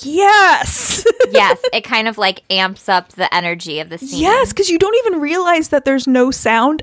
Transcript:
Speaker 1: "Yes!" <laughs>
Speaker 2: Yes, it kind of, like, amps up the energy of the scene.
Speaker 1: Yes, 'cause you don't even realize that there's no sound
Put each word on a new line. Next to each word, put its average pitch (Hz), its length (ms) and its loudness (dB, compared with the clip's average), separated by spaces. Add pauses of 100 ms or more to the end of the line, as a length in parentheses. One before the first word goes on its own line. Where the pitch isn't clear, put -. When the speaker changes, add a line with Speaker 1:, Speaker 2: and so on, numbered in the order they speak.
Speaker 1:
"Yes!" 370 1040 2
<laughs> 494 220 2
Speaker 2:
Yes, 415 260 4 (160)
it 220 100 -2
kind 226 240 -2
of, 214 80 -6
like, 208 320 -2
amps 190 400 -4
up 180 240 0
the - 220 -4
energy 170 460 -4
of 165 100 -12
the 170 80 -12
scene. 277 240 -8
Speaker 1:
Yes, 466 320 2
'cause 392 160 -2
you 330 80 2
don't 403 180 2 (100)
even 349 140 -2
realize 339 480 0
that 285 160 0
there's 269 220 0
no 254 240 2
sound 254 520 0